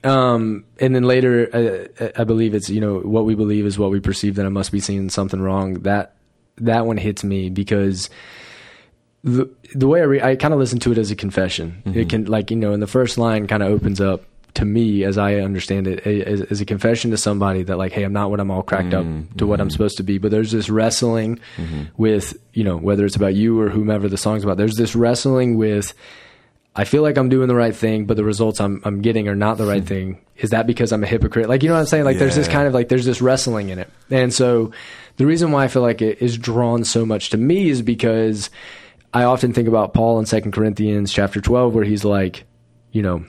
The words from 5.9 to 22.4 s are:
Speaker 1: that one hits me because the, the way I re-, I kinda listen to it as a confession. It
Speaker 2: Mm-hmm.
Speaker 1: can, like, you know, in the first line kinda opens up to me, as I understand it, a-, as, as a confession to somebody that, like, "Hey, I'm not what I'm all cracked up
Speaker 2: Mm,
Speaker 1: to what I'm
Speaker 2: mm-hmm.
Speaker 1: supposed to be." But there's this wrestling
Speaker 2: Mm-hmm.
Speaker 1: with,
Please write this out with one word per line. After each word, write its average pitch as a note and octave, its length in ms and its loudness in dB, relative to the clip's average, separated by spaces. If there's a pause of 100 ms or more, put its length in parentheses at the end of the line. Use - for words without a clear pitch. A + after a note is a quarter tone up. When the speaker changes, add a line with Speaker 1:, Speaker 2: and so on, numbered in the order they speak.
Speaker 1:
that A#2 280 0
one A2+ 120 -2
hits G2 260 -4
me G2 260 -2
because G2 640 -2 (1120)
the, B2+ 260 0 (240)
the C3+ 140 2
way E3+ 140 6
I - 20 4
re-, C#3 180 2
I C3 140 2
kinda D3+ 220 0
listen B2 220 0
to A#2+ 120 0
it A2+ 60 2
as G#2 140 0
a G#2 40 -4
confession. F#2 720 -4
It G2 40 -4
Speaker 2:
Mm-hmm. A2+ 200 -2
Speaker 1:
can, A2 160 -2
like, G#2+ 260 -2
you A2+ 60 -2
know, G#2 160 0
in G#2 60 -2
the G#2 80 -2
first B2+ 300 0
line A2 300 0
kinda G#2 180 0
opens G2+ 340 0
up F#2+ 240 0 (320)
to A2+ 100 0
me, G#2 380 2
as G2 140 0
I G2+ 180 2
understand G2 520 -2
it, F#2 180 -4
a-, G#2 220 0
as, G2+ 140 -2
as G2+ 200 -4
a G2 40 -2
confession A2+ 460 -2
to G#2+ 60 -2
somebody G2 460 0
that, F2+ 140 -4
like, F#2 140 -4
"Hey, G#2 120 -4
I'm G2 100 -4
not G2+ 180 -2
what G2+ 80 -2
I'm G2 120 -2
all F#2 120 -2
cracked F#2 300 -2
up F2+ 120 0
Speaker 2:
Mm, D#2+ 320 -8
Speaker 1:
to G#2+ 80 0
what G2+ 140 0
I'm G2 80 0
Speaker 2:
mm-hmm. D2+ 40 -4
Speaker 1:
supposed G2+ 260 -2
to - 60 -6
be." G2 140 -2
But G2+ 140 -2
there's G#2+ 200 0
this G#2 180 -2
wrestling A2+ 680 0 (180)
Speaker 2:
Mm-hmm. D#2+ 240 -8 (160)
Speaker 1:
with, G#2+ 400 0 (160)